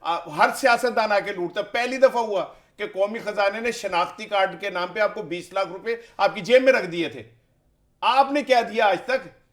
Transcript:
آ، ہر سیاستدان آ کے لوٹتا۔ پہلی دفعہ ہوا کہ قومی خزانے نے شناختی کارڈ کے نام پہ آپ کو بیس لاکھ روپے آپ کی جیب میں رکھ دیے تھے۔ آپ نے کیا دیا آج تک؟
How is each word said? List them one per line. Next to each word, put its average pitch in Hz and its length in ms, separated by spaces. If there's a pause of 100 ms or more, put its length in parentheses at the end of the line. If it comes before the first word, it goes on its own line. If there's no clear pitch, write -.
آ، 165 360
ہر 214 180
سیاستدان 233 560
آ 202 80
کے 190 140
لوٹتا۔ 175 280
پہلی 247 360
دفعہ 247 240
ہوا 202 240 (320)
کہ 202 100
قومی 208 320
خزانے 202 400
نے 233 120
شناختی 185 540
کارڈ 190 360
کے 202 80
نام 180 240
پہ 180 60
آپ 208 140
کو 220 80
بیس 170 320
لاکھ 190 140
روپے 196 280 (220)
آپ 196 180
کی 208 60
جیب 240 220
میں 262 100
رکھ 214 120
دیے 165 240
تھے۔ 123 140 (800)
آپ 262 300
نے 285 100
کیا 240 200
دیا 214 240
آج 190 160
تک؟ 262 260 (260)